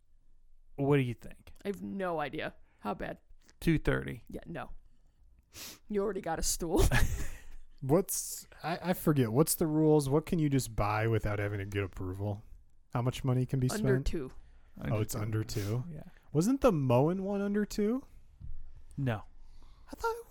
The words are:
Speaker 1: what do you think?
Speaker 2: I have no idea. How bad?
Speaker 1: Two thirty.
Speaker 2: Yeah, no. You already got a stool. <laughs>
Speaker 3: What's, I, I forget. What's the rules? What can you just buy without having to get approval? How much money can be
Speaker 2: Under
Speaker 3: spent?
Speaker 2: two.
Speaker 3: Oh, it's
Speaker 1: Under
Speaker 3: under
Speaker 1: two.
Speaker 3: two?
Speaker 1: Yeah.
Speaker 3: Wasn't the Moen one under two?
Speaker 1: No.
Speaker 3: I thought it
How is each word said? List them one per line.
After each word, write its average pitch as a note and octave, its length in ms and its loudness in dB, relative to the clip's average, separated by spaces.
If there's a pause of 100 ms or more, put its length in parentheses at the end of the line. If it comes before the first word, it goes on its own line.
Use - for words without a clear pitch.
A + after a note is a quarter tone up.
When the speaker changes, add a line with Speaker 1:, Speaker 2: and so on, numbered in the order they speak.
(760)
Speaker 1:
what C#3+ 200 6
do C3+ 60 4
you B2 100 -2
think? - 400 -16 (100)
Speaker 2:
I - 40 -8
have F#3 160 -6
no F#3+ 360 -4
idea. C#3+ 360 -6 (240)
How - 160 -6
bad? - 240 -8 (400)
Speaker 1:
Two E3 180 2
thirty. C3+ 540 -2
Speaker 2:
Yeah, - 160 -10
no. E3 240 -10 (1160)
You G#3 140 0
already G#3 180 -2
got E3 180 -4
a - 40 -2
stool. - 400 2 (500)
<laughs> - 480 -14
Speaker 3:
What's, - 680 0 (160)
I, E3 200 -2
I F3 100 0
forget. C#3 380 4
What's C#3+ 240 4
the E3+ 120 2
rules? D3+ 420 6
What D3+ 160 2
can F3+ 140 0
you D3+ 100 2
just B2+ 260 0
buy G#2+ 320 2
without G#2+ 320 2
having G#2 200 -2
to F#2+ 60 -6
get A2+ 180 -2
approval? G2 600 -4 (500)
How B2 100 0
much B2 200 -2
money B2+ 220 2
can C3+ 140 -2
be B2+ 100 2
Speaker 2:
Under B2+ 260 2
Speaker 3:
spent? C3+ 120 -2
Speaker 2:
two. C#3 240 -2 (600)
Speaker 3:
Oh, G#2+ 100 2
it's A2 140 -2
Speaker 1:
Under A2 100 -4 (140)
Speaker 3:
under G#2+ 40 0
Speaker 1:
two. G#2+ 180 -6
Speaker 3:
two? A2 220 -2 (100)
Speaker 1:
Yeah. D2+ 80 -12 (320)
Speaker 3:
Wasn't G#3+ 280 2
the B3+ 100 8
Moen D3 520 4
one G3+ 180 -2
under G3+ 240 0
two? A3 380 -2 (920)
Speaker 1:
No. B2 240 -2 (680)
Speaker 3:
I C4 40 -14
thought A4+ 160 -2
it A#4 200 -8